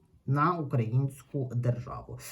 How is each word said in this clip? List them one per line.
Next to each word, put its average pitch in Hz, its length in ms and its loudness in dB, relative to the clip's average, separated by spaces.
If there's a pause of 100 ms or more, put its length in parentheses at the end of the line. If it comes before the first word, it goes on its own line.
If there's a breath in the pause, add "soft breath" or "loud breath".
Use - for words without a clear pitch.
(260)
на 151 320 4
українську 131 960 0
державу. - 640 -2 (140 loud breath)